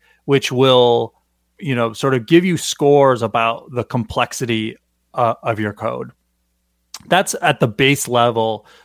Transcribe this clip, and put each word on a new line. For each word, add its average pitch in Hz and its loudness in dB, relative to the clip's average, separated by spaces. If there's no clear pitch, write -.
which 139 0
will, 123 4
you 143 -4
know, 117 -2
sort 135 0
of 117 -2
give 170 4
you 180 0
scores 139 2
about 113 -4
the 120 -4
complexity, 117 -4
uh, 117 0
of 113 -4
your 104 -4
code. 120 -8
That's 190 0
at 151 0
the 131 2
base 139 0
level 113 0